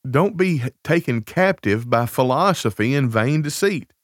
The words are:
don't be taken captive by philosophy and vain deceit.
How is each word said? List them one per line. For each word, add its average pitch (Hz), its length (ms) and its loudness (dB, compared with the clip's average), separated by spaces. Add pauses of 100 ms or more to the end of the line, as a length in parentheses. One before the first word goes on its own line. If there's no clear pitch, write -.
(100)
don't 175 260 2
be 165 280 0 (200)
taken 147 380 0
captive 120 680 -2
by 117 160 2
philosophy 127 880 0
and 135 160 0
vain 120 300 0
deceit. 151 640 -4